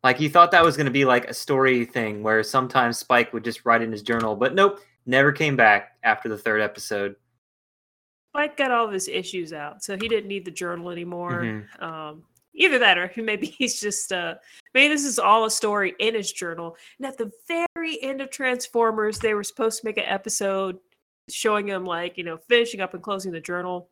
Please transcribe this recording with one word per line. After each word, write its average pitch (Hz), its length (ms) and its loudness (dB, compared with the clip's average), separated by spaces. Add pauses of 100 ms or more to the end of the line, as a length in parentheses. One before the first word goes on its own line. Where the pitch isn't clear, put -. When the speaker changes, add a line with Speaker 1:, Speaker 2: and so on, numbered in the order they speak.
Speaker 1:
Like, 127 160 4
he 151 100 0
thought 170 220 8
that 170 140 8
was 160 120 4
gonna 143 140 0
be, 139 140 4
like, 123 240 4
a 117 60 -10
story 131 500 2
thing 107 400 -4
where 110 180 4
sometimes 123 560 2
Spike 120 340 2
would 110 120 -6
just 113 200 -8
write 117 180 4
in 113 100 -4
his 107 100 -8
journal, 113 320 0
but 123 200 0
nope, 196 260 4 (260)
never 135 240 6
came 147 240 0
back 107 480 6
after 113 260 2
the 107 100 -4
third 107 220 0
episode. 104 540 -4 (1160)
Speaker 2:
Spike 294 240 -2
got 262 160 0
all 233 140 2
of 208 60 -6
his 185 160 -4
issues 180 440 -8
out, 147 320 -12
so 202 120 -8
he 220 120 -6
didn't 208 200 0
need 196 160 -8
the 180 60 -10
journal 175 400 -8
anymore. 175 520 -6
Speaker 1:
Mm-hmm. 107 420 -8
Speaker 2:
Um, 156 400 -14 (280)
either 302 280 0
that, 196 180 4
or 180 180 -6
<laughs> 226 60 -8
maybe 208 240 -4
he's - 340 -6
just, 208 320 -6
uh, 170 220 -6 (400)
maybe 285 180 4
this 294 120 -2
is 233 160 -2
all 208 240 6
a 220 80 -2
story 208 480 -2
in 226 160 0
his 202 160 -6
journal. 170 440 -10 (220)
And 269 80 -10
at 262 100 -10
the 220 140 -6 (160)
very 330 560 -6
end 269 180 -6
of 269 100 -10
Transformers, 233 880 0
they 220 140 0
were 208 100 -4
supposed 220 360 -4
to 233 60 -8
make 208 120 -4
an 202 80 -4
episode 196 720 -4 (520)
showing 208 380 -2
him, 190 160 -6
like, 175 340 -6
you 180 60 -10
know, 165 140 -8 (100)
finishing 233 320 2
up 185 120 -4
and 175 120 -12
closing 190 260 -6
the 165 100 -8
journal 180 520 -8